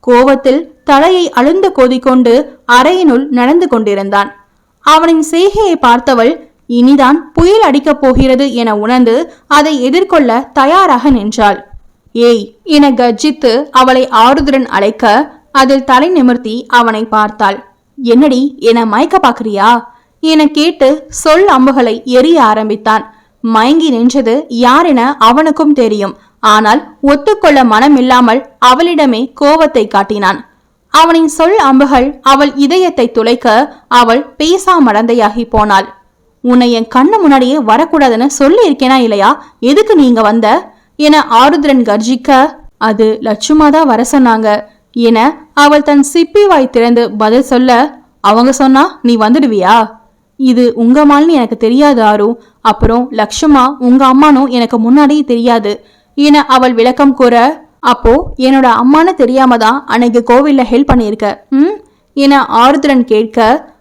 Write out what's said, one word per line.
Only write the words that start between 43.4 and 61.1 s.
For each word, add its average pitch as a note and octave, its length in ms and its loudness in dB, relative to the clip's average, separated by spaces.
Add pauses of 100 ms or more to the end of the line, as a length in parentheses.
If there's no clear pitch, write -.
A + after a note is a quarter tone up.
தான் D#4 180 2
வர A#3+ 240 0
சொன்னாங்க" A3 500 0 (320)
என A#3 600 0
அவள் D4 280 2
தன் C#4+ 300 2
சிப்பி F4 340 0
வாய் C#4 240 0
திறந்து A#3+ 420 0
பதில் G#3+ 300 0
சொல்ல, B3+ 580 -2 (200)
"அவங்க A#3 320 0
சொன்னா C4+ 500 0
நீ A#3+ 140 0
வந்துடுவியா?" A3 720 0 (500)
"இது B3 380 0
உங்க B3+ 320 2
மால்னு C#4+ 220 2
எனக்கு B3 280 -2
தெரியாது B3 460 0
ஆரு. G#3+ 320 0 (260)
அப்புறம் A#3 520 -2
லட்சுமா C4 680 0
உங்க C4 280 2
அம்மானும் C4+ 420 2
எனக்கு A#3+ 300 -4
முன்னாடியே C#4 440 2
தெரியாது" A#3 600 -2 (300)
என D4 260 2
அவள் B3+ 340 0
விளக்கம் B3+ 400 0
கூற, B3 500 0 (160)
"அப்போ B3 580 -2
என்னோட C4 340 2 (100)
அம்மானு D#4 320 2
தெரியாம B3+ 420 0
தான் A#3 300 -2
அன்னைக்கு A#3 400 -2
கோவில்ல C4+ 440 2
ஹெல்ப் C4 240 0
பண்ணியிருக்க, G#3+ 400 -4 (160)